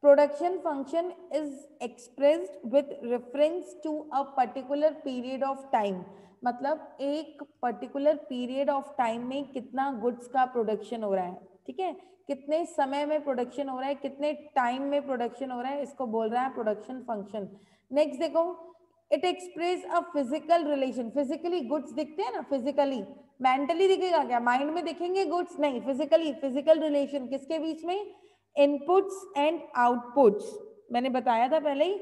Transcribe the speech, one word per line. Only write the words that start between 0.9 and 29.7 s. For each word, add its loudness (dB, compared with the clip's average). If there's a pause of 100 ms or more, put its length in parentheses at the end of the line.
is -2 (300)
expressed 0 (120)
with 2 (160)
reference 0 (160)
to -4 (220)
a 0 (140)
particular 0 (140)
period -6
of -4 (160)
time, 2 (460)
मतलब -4
एक -4 (200)
particular 0 (120)
period -2
of -2
time -2
में -6
कितना -4 (100)
goods -2
का 2
production -4
हो -2
रहा -2
है। -8 (320)
ठीक -12
है, -2 (360)
कितने -2
समय -2
में 0
production -4
हो -6
रहा -4
है, -2
कितने -4 (240)
time 0
में 0
production -4
हो -6
रहा -4
है, -4
इसको -6
बोल 0
रहा 0
है -2
production -4
function। -6 (420)
Next 2
देखो, 2 (680)
it 2
express -2
a 4 (160)
physical 2
relation, -2
Physically -2
goods -4
दिखते -4
हैं -4
ना, -6 (100)
physically, 0 (400)
Mentally 4
दिखेगा 4
क्या, 0
Mind 2
में -2
दिखेंगे 0
goods? -2
नहीं, 2
physically, 2
Physical 4
relation 0
किसके -4
बीच -6
में? -4 (420)
inputs 4 (180)
and 2 (160)